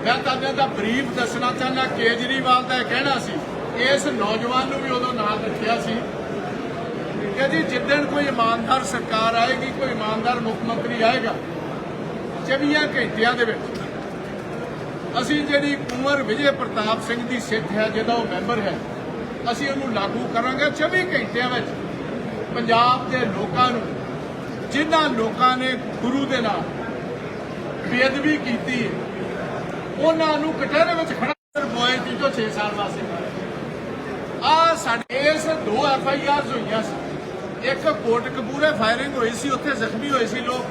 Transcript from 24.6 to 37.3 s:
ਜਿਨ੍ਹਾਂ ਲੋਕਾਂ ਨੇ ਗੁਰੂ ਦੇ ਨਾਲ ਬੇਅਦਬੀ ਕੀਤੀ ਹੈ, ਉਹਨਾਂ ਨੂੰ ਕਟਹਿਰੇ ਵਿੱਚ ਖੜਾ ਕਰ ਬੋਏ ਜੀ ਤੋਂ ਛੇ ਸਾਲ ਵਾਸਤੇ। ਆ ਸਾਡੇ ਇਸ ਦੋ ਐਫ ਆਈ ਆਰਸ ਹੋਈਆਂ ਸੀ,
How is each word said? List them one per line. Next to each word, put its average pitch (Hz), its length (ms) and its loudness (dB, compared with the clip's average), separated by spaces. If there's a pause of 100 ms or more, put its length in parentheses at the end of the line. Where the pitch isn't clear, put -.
ਜਿਨ੍ਹਾਂ 311 400 4
ਲੋਕਾਂ 233 460 4
ਨੇ 254 140 0 (300)
ਗੁਰੂ 269 240 2
ਦੇ 254 160 2
ਨਾਲ 202 200 2 (1300)
ਬੇਅਦਬੀ 269 500 4
ਕੀਤੀ 240 440 -2
ਹੈ, - 80 -2 (1080)
ਉਹਨਾਂ 320 400 4
ਨੂੰ 311 140 0
ਕਟਹਿਰੇ 311 420 2
ਵਿੱਚ 302 240 -2
ਖੜਾ 262 140 0 (220)
ਕਰ 294 120 -2
ਬੋਏ 240 320 2
ਜੀ 247 220 -4
ਤੋਂ 277 140 4
ਛੇ 220 200 -2
ਸਾਲ 208 200 -2
ਵਾਸਤੇ। 196 260 -4 (1400)
ਆ 320 360 6
ਸਾਡੇ 240 400 -2 (100)
ਇਸ 311 160 2 (200)
ਦੋ 254 220 2
ਐਫ 269 200 2
ਆਈ 277 200 0
ਆਰਸ 285 240 2
ਹੋਈਆਂ 214 320 0
ਸੀ, - 840 -6